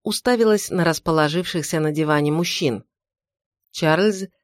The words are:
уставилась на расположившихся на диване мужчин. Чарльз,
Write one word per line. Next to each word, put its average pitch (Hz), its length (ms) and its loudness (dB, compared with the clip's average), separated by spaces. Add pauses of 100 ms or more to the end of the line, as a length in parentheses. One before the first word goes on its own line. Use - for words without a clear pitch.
уставилась 220 640 0
на 180 140 0
расположившихся 160 960 0
на 151 140 0
диване 151 400 0
мужчин. 156 500 -2 (880)
Чарльз, 190 540 0 (180)